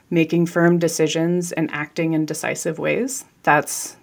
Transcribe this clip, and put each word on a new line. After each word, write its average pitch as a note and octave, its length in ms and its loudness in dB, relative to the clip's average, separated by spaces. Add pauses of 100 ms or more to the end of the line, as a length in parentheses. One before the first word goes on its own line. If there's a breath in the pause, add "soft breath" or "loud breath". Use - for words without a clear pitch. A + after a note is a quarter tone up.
(100)
making E3+ 360 2
firm E3+ 320 4
decisions E3 760 0
and D#3+ 200 -4
acting D#3 400 -4
in D#3 120 0
decisive D#3+ 540 -6
ways, D#3 460 -4 (180)
that's, - 600 0